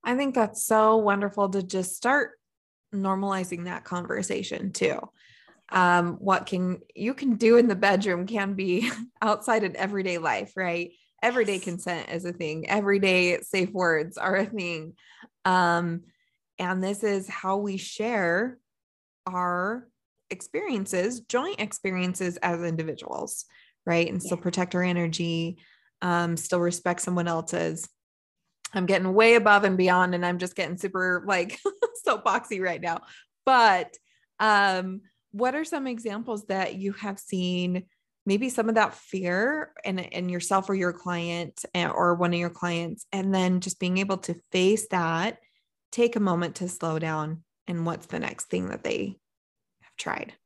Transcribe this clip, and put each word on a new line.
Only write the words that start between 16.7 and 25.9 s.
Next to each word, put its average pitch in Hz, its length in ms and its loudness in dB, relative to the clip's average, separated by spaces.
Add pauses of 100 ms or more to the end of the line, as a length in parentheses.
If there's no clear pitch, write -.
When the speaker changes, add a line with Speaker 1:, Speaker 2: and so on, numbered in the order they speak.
Speaker 1:
this 202 180 -4
is 196 260 0
how 190 280 -2
we 202 220 -4
share 214 800 -2 (680)
our 180 640 -4 (420)
experiences, 233 880 -4
joint 285 400 -4
experiences 185 760 -4
as 175 240 -2
individuals, - 840 -6 (400)
right? 170 220 2
And 185 140 -4
still - 140 -2
Speaker 2:
Yeah. 170 60 -10
Speaker 1:
protect 180 320 -2
our 180 80 2
energy, 170 760 -2 (440)